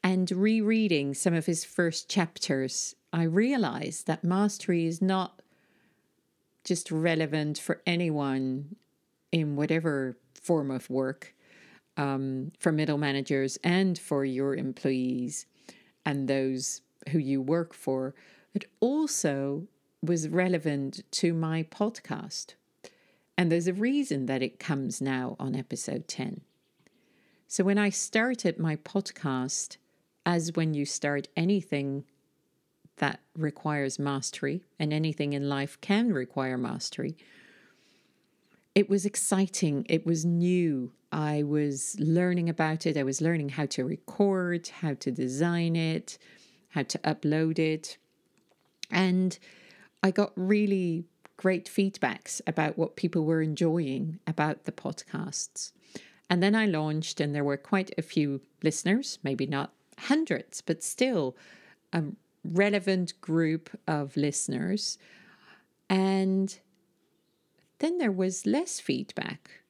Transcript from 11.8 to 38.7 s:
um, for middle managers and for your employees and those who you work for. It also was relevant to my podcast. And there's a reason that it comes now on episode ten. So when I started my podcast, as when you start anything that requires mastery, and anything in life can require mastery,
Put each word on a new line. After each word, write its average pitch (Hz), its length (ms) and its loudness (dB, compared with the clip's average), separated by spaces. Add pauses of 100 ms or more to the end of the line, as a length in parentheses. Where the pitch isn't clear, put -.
um, 135 640 -2
for 165 140 2
middle 151 260 2
managers 139 640 0
and 180 340 2
for 139 280 -2
your 135 320 -2
employees 127 880 -2 (580)
and 139 220 -2
those 131 560 -2 (280)
who 160 100 2
you 135 200 0
work 165 320 -2
for. 131 440 -4 (360)
It - 120 -4 (160)
also 165 880 0 (340)
was 160 260 0
relevant 156 840 0
to 170 200 2
my 160 300 0
podcast. - 920 -6 (840)
And 175 120 4
there's 170 180 4
a 185 60 0
reason 233 520 0
that 131 160 0
it - 160 -4
comes 135 420 -4
now 131 380 -2
on 131 160 -4
episode - 540 -6
ten. - 320 -8 (1080)
So - 160 -2
when 196 160 4
I 208 120 4
started 226 680 0
my 160 160 0
podcast, - 1000 -4 (500)
as 170 280 0
when 160 200 0
you 143 100 0
start 143 520 -2
anything 147 680 0 (960)
that 135 200 0 (180)
requires 147 600 -2
mastery, 139 640 -2 (160)
and 151 140 0
anything 151 400 0
in 143 160 -2
life 143 320 -2
can 220 320 2
require 131 440 -2
mastery, 131 600 -4 (1600)